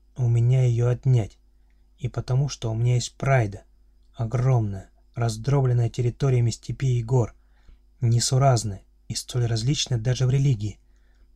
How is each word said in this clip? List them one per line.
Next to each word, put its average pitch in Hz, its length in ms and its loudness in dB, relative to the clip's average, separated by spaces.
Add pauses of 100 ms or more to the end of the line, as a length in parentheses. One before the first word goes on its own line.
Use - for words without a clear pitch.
(160)
у 123 120 -2
меня 123 360 2
ее 120 240 2
отнять, 120 500 0 (600)
и 123 100 -8
потому 127 400 -2
что 117 220 -8
у 110 40 -4
меня 123 200 0
есть - 220 -4
прайда, 120 480 0 (500)
огромная, 113 760 -2 (240)
раздробленная 120 760 0
территориями 120 600 0
степей 123 500 -4
и - 20 -4
гор, 117 320 0 (680)
несуразная 117 840 2 (260)
и - 60 -8
столь - 320 -4
различная 117 520 -2
даже 127 280 -2
в 123 40 2
религии, 127 480 0 (580)